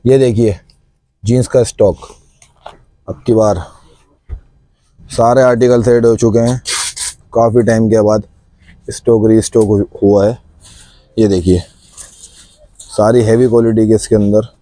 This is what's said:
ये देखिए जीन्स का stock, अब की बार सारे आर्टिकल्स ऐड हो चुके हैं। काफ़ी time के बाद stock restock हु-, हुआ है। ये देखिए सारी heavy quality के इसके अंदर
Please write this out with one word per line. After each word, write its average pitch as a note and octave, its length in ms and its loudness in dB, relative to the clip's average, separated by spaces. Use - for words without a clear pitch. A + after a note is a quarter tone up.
ये C3 140 2
देखिए A2+ 400 0
जीन्स A#2+ 220 0
का B2+ 180 0
stock, G2 320 -2
अब - 180 -16
की A#2 80 0
बार G#2+ 240 0
सारे B2 420 0
आर्टिकल्स B2 460 2
ऐड A#2+ 180 2
हो A#2 100 2
चुके A#2 240 0
हैं। B2 160 -2
काफ़ी A2+ 280 0
time A2 280 0
के A2 120 2
बाद G#2+ 220 0
stock A2 400 0
restock A2 360 0
हु-, G2+ 200 0
हुआ G2+ 240 2
है। A#2 120 -4
ये A2 120 2
देखिए F2+ 340 0
सारी A2+ 420 0
heavy A2+ 260 2
quality A2+ 400 0
के A2 60 2
इसके G#2+ 220 -2
अंदर G#2 320 0